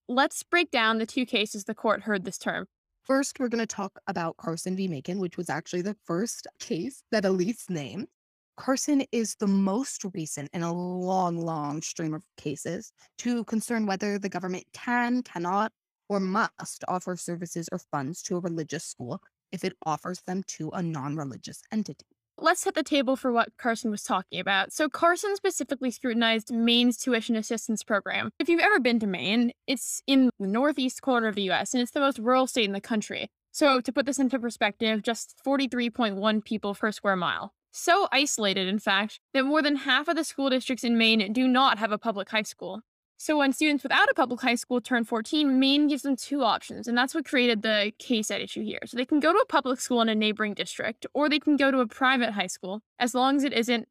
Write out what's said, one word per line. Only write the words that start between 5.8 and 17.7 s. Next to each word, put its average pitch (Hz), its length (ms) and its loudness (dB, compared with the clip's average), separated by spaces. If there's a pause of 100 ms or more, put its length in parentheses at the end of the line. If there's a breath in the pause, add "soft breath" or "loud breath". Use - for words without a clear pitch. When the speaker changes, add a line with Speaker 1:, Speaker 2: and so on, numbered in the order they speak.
Speaker 2:
the 202 240 -6
first 180 420 -4 (120)
case 185 520 -6
that 214 140 2
Elise 190 440 0
named. 170 380 -6 (480)
Carson 269 560 0
is 226 240 -2
the 214 120 -2
most 196 640 0
recent 147 400 -8
in 170 100 -4
a 170 80 -2
long, 180 720 -2
long 156 400 -4
stream 160 320 -6
of 156 100 -8 (140)
cases 170 560 -8 (240 soft breath)
to 240 280 -2
concern 220 420 -2
whether 202 300 -2
the 196 120 -6
government 185 440 -6
can, 240 480 0
cannot, 196 500 -2 (380)
or 202 100 0
must 190 680 -2
offer 180 300 -4
services 170 540 -8